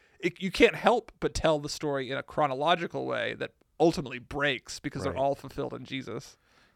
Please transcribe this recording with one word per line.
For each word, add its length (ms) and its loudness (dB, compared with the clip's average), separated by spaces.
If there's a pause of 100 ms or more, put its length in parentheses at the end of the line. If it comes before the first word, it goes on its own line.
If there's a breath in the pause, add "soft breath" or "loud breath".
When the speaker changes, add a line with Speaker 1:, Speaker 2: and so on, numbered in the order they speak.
(200 soft breath)
Speaker 1:
it, 220 -4
you 100 -2
can't 240 6
help 360 2 (100)
but 120 -2
tell 260 2
the 100 -8
story 420 -4
in 60 -4
a 60 -6
chronological 840 0
way 340 -2
that 120 -6 (280)
ultimately 400 4
breaks 600 -2
because 240 -6
they're 100 -2
Speaker 2:
Right. 80 -2
Speaker 1:
all 140 2
fulfilled 380 -8
in 120 -10
Jesus. 520 -10 (380 soft breath)